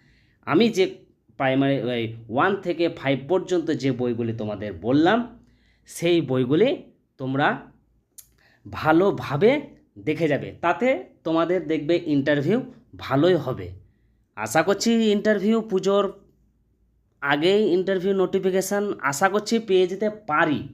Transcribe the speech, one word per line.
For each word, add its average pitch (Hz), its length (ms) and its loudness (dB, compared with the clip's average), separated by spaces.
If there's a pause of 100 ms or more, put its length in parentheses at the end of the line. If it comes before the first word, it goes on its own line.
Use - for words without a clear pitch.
(460)
আমি 180 200 4 (100)
যে 185 80 4 (540)
প্রাইমারি, 139 380 2 (160)
ওই 117 120 -2 (300)
ওয়ান 175 180 2 (140)
থেকে 170 180 -2 (140)
ফাইভ 135 200 -2 (120)
পর্যন্ত 180 380 -2 (140)
যে 139 80 0 (100)
বইগুলি 117 320 -2 (100)
তোমাদের 104 280 -8 (160)
বললাম, 160 320 4 (680)
সেই 170 300 0 (120)
বইগুলি 131 380 2 (520)
তোমরা 135 280 0 (1160)
ভালোভাবে 156 840 2 (560)
দেখে 156 260 -2
যাবে, 107 160 -2 (160)
তাতে 175 240 2 (380)
তোমাদের 165 340 0 (120)
দেখবে 151 220 0 (200)
ইন্টারভিউ 143 440 0 (460)
ভালোই 165 400 2
হবে। 104 220 -6 (680)
আশা 110 260 -2
করছি 196 280 0 (260)
ইন্টারভিউ 214 420 2 (120)
পুজোর 190 340 2 (1300)
আগেই 180 300 4 (140)
ইন্টারভিউ 185 360 0 (100)
নোটিফিকেশান 190 640 0 (260)
আশা 165 180 0
করছি 208 260 -2 (120)
পেয়ে 185 200 4
যেতে 190 220 -2 (200)
পারি, 151 320 2 (140)